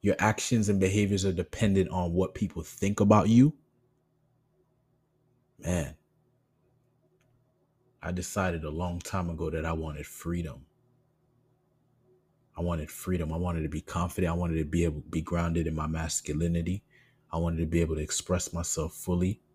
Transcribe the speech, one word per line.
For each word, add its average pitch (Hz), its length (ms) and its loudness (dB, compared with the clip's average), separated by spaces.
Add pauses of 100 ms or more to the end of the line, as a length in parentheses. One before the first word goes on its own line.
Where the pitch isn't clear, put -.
Your 98 160 2
actions 107 500 2
and 98 120 4
behaviors 98 460 2
are 95 60 2
dependent 95 580 2
on 87 220 0
what 92 220 2
people 85 280 -4
think - 380 -2
about 104 280 8
you? 123 240 8 (2000)
Man, 80 360 -2 (2000)
I 87 80 -8
decided 90 540 -4
a 76 60 -6
long 87 300 -4
time 90 280 -4
ago 80 220 -4
that 80 160 -4
I 82 60 -2
wanted 78 340 -6
freedom. 82 580 -8 (1900)
I 85 60 -4
wanted 82 280 -2
freedom. 85 420 -4
I 82 40 -4
wanted 85 260 -2
to 78 60 -4
be 78 140 -6
confident. 87 500 -2
I 85 40 -2
wanted 85 200 -2
to 80 80 0
be 85 200 0
able 78 180 -2
to - 60 -18
be 82 120 -4
grounded 85 460 -2
in 80 80 -2
my 78 120 -4
masculinity. 82 960 -2 (480)
I 80 60 -6
wanted 85 220 -2
to 82 80 0
be 85 160 2
able 80 140 0
to 76 60 -4
express - 520 -4
myself 82 400 -4
fully. 92 480 -2 (120)